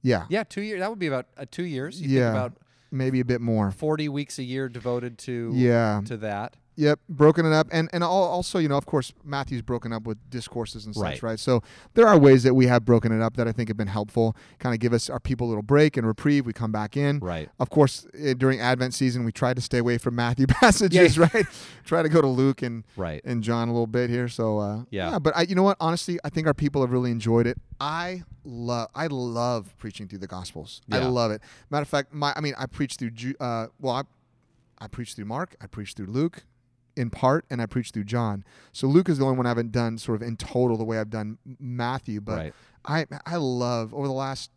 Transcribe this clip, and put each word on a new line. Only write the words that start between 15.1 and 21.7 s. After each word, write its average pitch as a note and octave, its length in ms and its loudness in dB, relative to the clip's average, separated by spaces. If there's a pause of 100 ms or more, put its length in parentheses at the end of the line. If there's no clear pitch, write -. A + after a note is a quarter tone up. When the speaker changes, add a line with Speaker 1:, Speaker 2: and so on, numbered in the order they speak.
Speaker 1:
our C3 100 -6
people A#2+ 260 -4
a A#2 40 -2
little G#2 140 -2
break C#3+ 340 4
and A#2 80 0
reprieve. C#3 400 2
We A2+ 80 -6
come A#2 180 -4
back G#2+ 240 -4
in. C#3+ 220 0
Speaker 2:
Right. E2+ 400 -6
Speaker 1:
Of B2+ 100 -2
course, - 380 2 (120)
eh, C#3+ 140 0
during C3 280 2
Advent B2+ 340 0
season, B2+ 300 0
we A2+ 80 -2
try B2+ 200 0
to B2 80 -4
stay - 160 -4
away A#2+ 220 2
from A#2+ 160 -4
Matthew A#2+ 320 0
<laughs> - 160 2
passages, F3+ 560 6
Speaker 2:
Yeah. E3 160 8
Speaker 1:
right? G#3+ 100 4 (400)